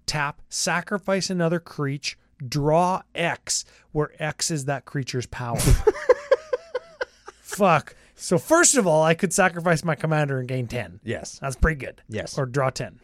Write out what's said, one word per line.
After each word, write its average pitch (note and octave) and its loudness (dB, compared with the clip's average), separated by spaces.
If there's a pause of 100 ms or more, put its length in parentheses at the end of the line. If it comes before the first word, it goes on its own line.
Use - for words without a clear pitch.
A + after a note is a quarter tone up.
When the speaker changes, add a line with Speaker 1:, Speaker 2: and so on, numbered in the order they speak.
Speaker 1:
tap, D3 -4
sacrifice F3+ -2
another F3 0
creature, C#3+ -6 (320)
draw D#3+ 2 (120)
X, - -4 (260)
where D3+ -2
X D#3 -4
is D3+ -4
that C3+ -4
creature's B2+ -4
power. A#2+ -6
<laughs> C3 4 (1700)
Fuck. F3 2 (220)
So - 0
first D#4+ 4
of A3 4
all, D#3 6
I D#3+ 4
could E3+ -2
sacrifice E3+ 2
my E3 0
commander D3+ -2
and B2 -6
gain C3 -4
ten. G#2 -8
Speaker 2:
Yes. - -8
Speaker 1:
That's C3+ -6
pretty D#3+ 0
good. - -14
Speaker 2:
Yes. G2+ -8
Speaker 1:
Or C#3 -2
draw C3 0
ten. A#2 -12